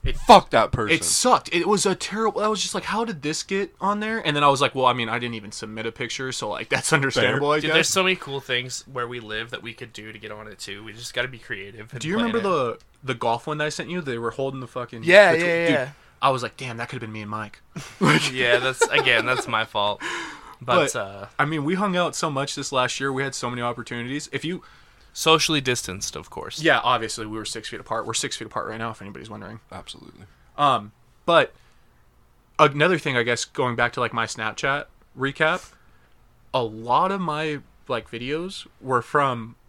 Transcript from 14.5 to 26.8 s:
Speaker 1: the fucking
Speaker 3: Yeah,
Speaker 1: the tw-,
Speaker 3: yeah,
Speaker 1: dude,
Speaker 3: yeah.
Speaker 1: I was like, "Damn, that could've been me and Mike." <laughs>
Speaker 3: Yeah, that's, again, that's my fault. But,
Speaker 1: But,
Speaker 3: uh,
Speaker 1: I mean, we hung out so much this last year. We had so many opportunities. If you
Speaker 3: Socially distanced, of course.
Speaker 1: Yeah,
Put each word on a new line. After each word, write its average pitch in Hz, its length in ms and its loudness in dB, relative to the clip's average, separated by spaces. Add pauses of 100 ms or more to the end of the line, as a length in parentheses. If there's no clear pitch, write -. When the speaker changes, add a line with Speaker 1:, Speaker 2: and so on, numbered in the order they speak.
Speaker 1:
the 123 80 -12
fucking 120 340 -10
Speaker 3:
Yeah, 180 300 10
Speaker 1:
the 160 60 4
tw-, - 60 2
Speaker 3:
yeah, 170 220 2
Speaker 1:
dude, 160 80 4
Speaker 3:
yeah. 139 140 0 (340)
Speaker 1:
I 139 80 6
was 123 140 0
like, 110 120 -8
"Damn, 123 200 -10
that 117 120 -6
could've 127 120 -8
been 113 100 -10
me 107 120 -10
and 104 80 -10
Mike." 107 300 -10 (140)
<laughs> - 260 -14 (320)
Speaker 3:
Yeah, 123 260 4
that's, 127 240 0
again, 123 440 4
that's 123 220 0
my 113 160 0
fault. 104 360 -2 (600)
But, 135 300 2
Speaker 1:
But, - 40 -4
Speaker 3:
uh, 98 300 -6 (100)
Speaker 1:
I 143 100 2
mean, 151 180 -2
we 170 100 0
hung 190 220 0
out 175 180 0
so 165 160 -2
much 139 240 -4
this 139 160 -8
last 127 300 0
year. 135 120 -2
We 135 120 -2
had 135 100 -4
so 123 160 -4
many 123 100 -6
opportunities. 120 680 -6
If 139 140 -6
you 170 180 -4 (560)
Speaker 3:
Socially 156 440 4
distanced, 120 520 -2
of 78 140 -10
course. - 320 -10
Speaker 1:
Yeah, 147 240 6